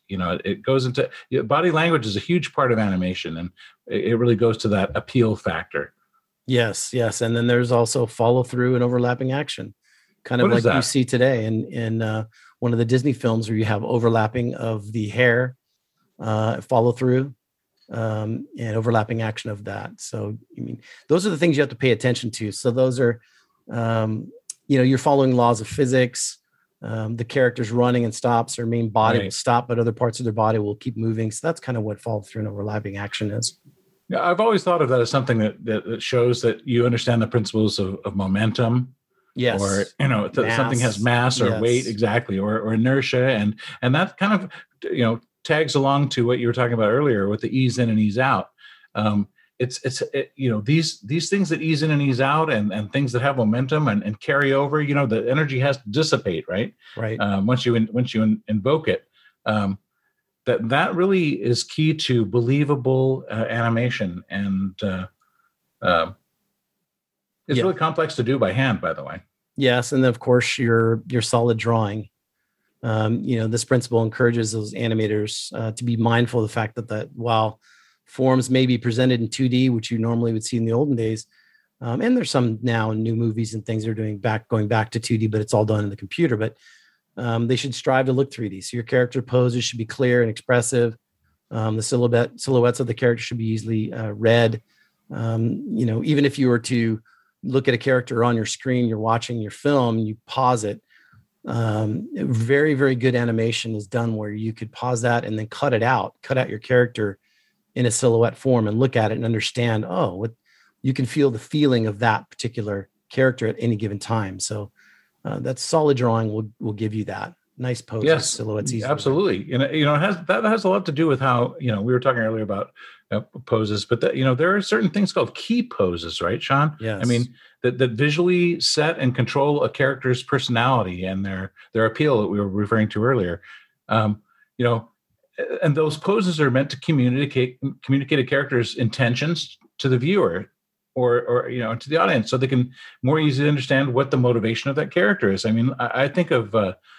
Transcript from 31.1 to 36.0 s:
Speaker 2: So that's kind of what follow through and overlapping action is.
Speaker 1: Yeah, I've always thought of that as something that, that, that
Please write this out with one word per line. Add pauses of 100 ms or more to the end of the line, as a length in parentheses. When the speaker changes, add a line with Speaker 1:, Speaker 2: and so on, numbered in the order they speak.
Speaker 2:
So
that's
kind
of
what
follow
through
and
overlapping
action
is. (500)
Speaker 1:
Yeah,
I've
always
thought
of
that
as
something
that,
that,
that